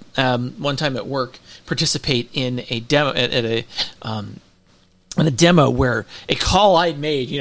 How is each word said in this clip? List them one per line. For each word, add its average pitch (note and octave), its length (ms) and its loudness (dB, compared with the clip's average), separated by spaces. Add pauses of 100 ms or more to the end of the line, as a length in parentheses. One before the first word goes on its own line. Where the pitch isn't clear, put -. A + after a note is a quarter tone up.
(180)
um, B2 400 0
one C#3+ 200 -4
time C#3+ 200 -4
at G#2+ 100 -8
work B2+ 320 -6 (260)
participate C#3 680 -2
in B2+ 360 -4
a A#2 120 -4
demo C#3+ 300 2
at, B2 200 -2
at B2 140 0
a, A2+ 200 -2 (380)
um, G#2 360 -8 (800)
in D3+ 80 4
a D#3+ 60 4
demo E3 380 6
where B2 360 0 (240)
a - 60 0
call F#3+ 400 4
I'd E3 240 2
made, C#3+ 300 -2
you C#3 120 -4